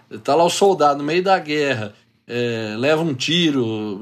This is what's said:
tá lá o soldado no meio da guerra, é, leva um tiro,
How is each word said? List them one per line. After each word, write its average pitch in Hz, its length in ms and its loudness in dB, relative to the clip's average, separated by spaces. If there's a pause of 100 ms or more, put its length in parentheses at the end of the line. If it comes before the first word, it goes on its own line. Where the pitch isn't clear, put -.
(240)
tá 139 100 0
lá 160 100 4
o 175 60 4
soldado 151 480 2
no 143 60 -6
meio 170 200 0
da 190 140 2
guerra, 143 560 -2 (340)
é, 117 520 -4
leva 156 240 2
um 156 100 -2
tiro, 120 880 -2